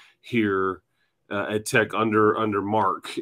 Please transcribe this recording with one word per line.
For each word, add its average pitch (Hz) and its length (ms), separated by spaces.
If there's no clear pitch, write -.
here, 98 640
uh, 101 200
at 107 160
Tech 107 280
under, 107 420
under 104 240
Mark, 98 600